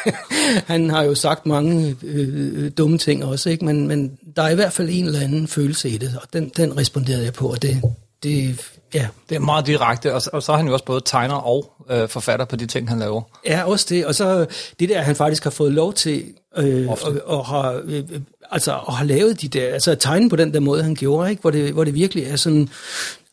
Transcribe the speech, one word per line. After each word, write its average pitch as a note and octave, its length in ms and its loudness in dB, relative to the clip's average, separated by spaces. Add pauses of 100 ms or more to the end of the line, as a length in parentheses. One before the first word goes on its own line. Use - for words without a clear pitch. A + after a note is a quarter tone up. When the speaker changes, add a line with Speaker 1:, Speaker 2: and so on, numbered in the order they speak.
(220)
Speaker 1:
<laughs> C4+ 520 0
han E3 160 2
har D#3 140 2
jo C#3+ 120 2
sagt D3 300 0
mange, D3+ 580 2
øh, C#3+ 760 -4
dumme D#3+ 200 4
ting C#3+ 280 0
også, C3+ 240 -2
ikke? E3 160 0
Men, D3 220 2
men C#3+ 240 0 (240)
der E3 80 2
er D#3 60 2
i E3+ 60 2
hvert F3+ 180 2
fald E3+ 180 -2
en F3+ 140 0
eller D3 160 0
anden D3+ 260 0
følelse C#3+ 420 -2
i A2+ 80 -2
det, B2+ 240 -6
og - 120 -18
den, D#3+ 240 -4
den D3 200 2
responderede B2+ 460 0
jeg A#2+ 100 -4
på, C3 160 -2
og A#2+ 120 -4
det, C3+ 200 0 (420)
det, C3+ 360 0 (340)
ja. C3 140 0 (220)
Speaker 2:
Det D#3+ 60 -2
er D3 40 -2
meget D3 280 2
direkte, B2+ 460 2
og B2+ 80 -2
så, - 120 -4
og D3 100 -4
så - 80 0
er D3+ 60 4
han D#3 100 2
jo B2+ 60 2
også C3 120 0
både C3 200 -2
tegner C3 300 0
og, C3+ 360 -2 (200)
øh, A2+ 180 0
forfatter A#2+ 360 -2
på B2 100 -6
de A#2 100 -4
ting, A#2 240 -4
han A#2 100 0
laver. G#2+ 220 -2 (240)
Speaker 1:
Ja, F3 180 0
også F#3+ 260 0
det. F3 160 0
Og C#3+ 100 0
så F#3 300 2 (340)
det F3 100 2
der, F#3 120 2
han C#3+ 140 2
faktisk D3+ 280 0
har C#3+ 80 -2
fået C#3+ 220 2
lov E3 200 2
til, D3+ 300 -2 (340)
øh, C3 340 2
Speaker 2:
Ofte. - 140 -4
Speaker 1:
og, D3 320 -2
og B2+ 80 -6
har, C3+ 400 -2
øh, D3 180 -6 (480)
altså, D#3 200 0 (120)
og B2 140 -6
har C#3+ 80 0
lavet F#3 360 2
de D3+ 60 -6
der, B2+ 260 -2
altså, E3 180 0
at C3+ 80 2
tegne F#3 300 4
på F3 60 2
den D3+ 180 0
der D3+ 60 2
måde, C#3+ 240 2
han D#3 120 0
gjorde, D3+ 340 0
ikke? G3+ 120 -4
Hvor E3 100 2
det, D3 220 0
hvor D#3+ 100 2
det D3 100 0
virkelig F3 300 0
er C#3 120 -6
sådan, D3+ 340 4 (640)